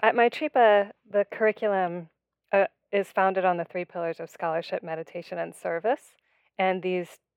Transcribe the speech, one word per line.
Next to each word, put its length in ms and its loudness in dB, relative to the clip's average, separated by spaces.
at 100 4
Maitripa, 800 4
the 220 2
curriculum, 800 -2
uh, 120 4
is 160 -2
founded 360 0
on 140 2
the 80 -6
three 200 -8
pillars 340 -8
of 100 -12
scholarship, 540 -6
meditation, 560 -10
and 160 -10
service, 580 -4
and 240 0
these 340 -4